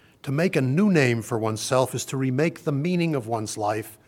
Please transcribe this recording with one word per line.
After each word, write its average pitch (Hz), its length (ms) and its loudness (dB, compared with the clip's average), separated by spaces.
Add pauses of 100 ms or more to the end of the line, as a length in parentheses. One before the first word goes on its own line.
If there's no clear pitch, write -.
(220)
To 135 100 -6
make 175 240 2
a 151 60 2
new 156 280 2
name 123 300 4
for 110 180 -4
oneself 110 560 0
is 120 120 -4
to 139 100 -8
remake 135 480 -2
the 151 80 -2
meaning 165 420 0
of 117 120 -4
one's 110 320 -6
life 107 480 -4